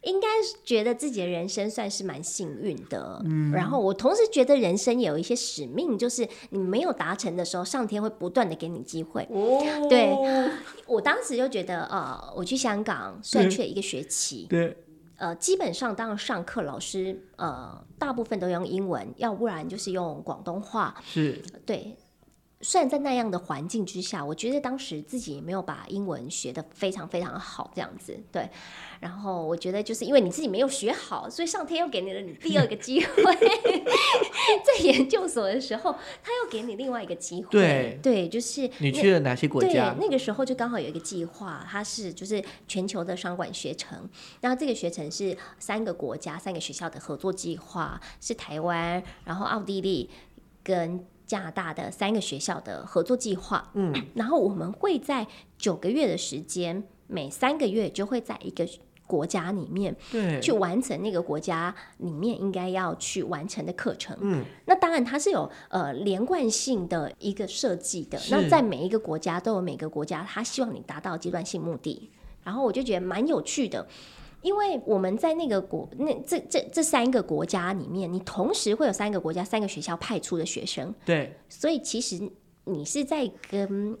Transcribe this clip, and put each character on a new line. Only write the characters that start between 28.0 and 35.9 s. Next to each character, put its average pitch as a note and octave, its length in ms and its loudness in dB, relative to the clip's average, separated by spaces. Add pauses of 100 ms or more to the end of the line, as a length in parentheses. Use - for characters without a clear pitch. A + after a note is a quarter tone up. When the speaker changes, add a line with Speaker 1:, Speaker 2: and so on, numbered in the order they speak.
Speaker 1:
对。 F#3+ 160 -4 (500)
然 E3+ 140 -8
后 F#3 340 -4
我 E3 80 2
觉 F3+ 160 -4
得 G3+ 120 0
就 A3+ 120 -4
是 A3+ 120 -4
因 C#4 80 2
为 C4+ 80 12
你 F3+ 80 2
自 A#3 100 -6
己 D4+ 80 0
没 G3 120 0
有 C#4 60 6
学 C4 240 0
好， - 380 -4
所 C#4 140 -6
以 E4+ 40 0
上 E4 200 -4
天 E4 140 -2
又 F4 60 2
给 A#3+ 140 -2
你 F#3+ 140 -6
了 G3 80 -6
你 F3 100 -10
第 D4+ 240 0
二 C4 100 8
个 A3 80 -2
机 C4 300 2
会。 - 180 4
<laughs> A4 1400 6
在 B4 180 8
研 C4 240 8
究 F#4 220 2
所 A3+ 160 0
的 G#3 160 2
时 B3+ 160 -4
候， D4+ 160 0 (300)